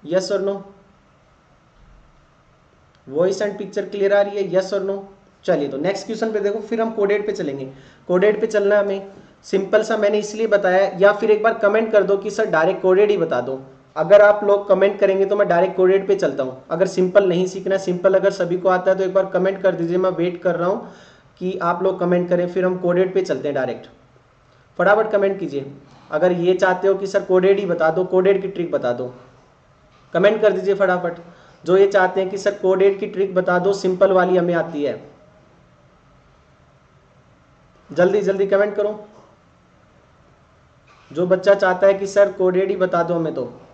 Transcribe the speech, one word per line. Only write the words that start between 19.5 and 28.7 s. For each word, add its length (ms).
कर 120
दीजिए, 240
मैं 120
wait 320
कर 140
रहा 120
हूँ 240
कि 200
आप 240
लोग 180
comment 280
करें, 200
फिर 160
हम 120
coded 380
पे 80
चलते 260
हैं 60
direct। 320
फटाफट 320
comment 300
कीजिए, 320
अगर 220
ये 220
चाहते 340
हो 60
कि 120
सर 160
coded 360
ही 80
बता 240
दो, 140
coded 380
की 60
trick 220